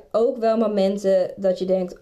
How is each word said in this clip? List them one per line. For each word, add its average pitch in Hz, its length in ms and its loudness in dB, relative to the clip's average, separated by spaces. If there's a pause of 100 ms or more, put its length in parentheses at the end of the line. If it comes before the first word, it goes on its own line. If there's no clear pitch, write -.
(120)
ook 240 240 2
wel 220 200 0
momenten 196 800 0
dat 190 220 0
je 190 60 -6
denkt, 185 380 -2